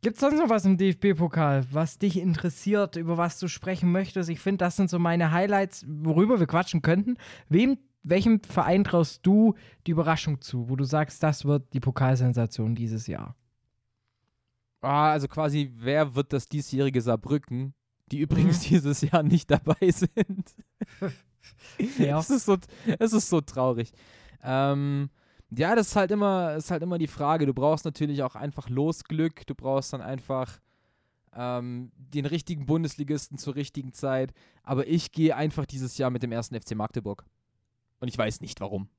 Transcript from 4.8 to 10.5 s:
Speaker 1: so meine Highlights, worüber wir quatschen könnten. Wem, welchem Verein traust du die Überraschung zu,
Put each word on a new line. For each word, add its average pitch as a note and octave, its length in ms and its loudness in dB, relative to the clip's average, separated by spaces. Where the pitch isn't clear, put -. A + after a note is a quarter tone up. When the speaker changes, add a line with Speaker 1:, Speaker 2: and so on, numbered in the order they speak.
Speaker 1:
so F3 80 -2
meine E3+ 340 2
Highlights, G3 560 0
worüber D#3+ 520 2
wir E3 80 4
quatschen E3+ 340 0
könnten. G3+ 360 2
Wem, B3 280 4
welchem G3 400 4
Verein F#3 420 2
traust E3+ 400 0
du G#3 300 6
die E3+ 60 -2
Überraschung D#3+ 500 0
zu, A#2+ 280 -6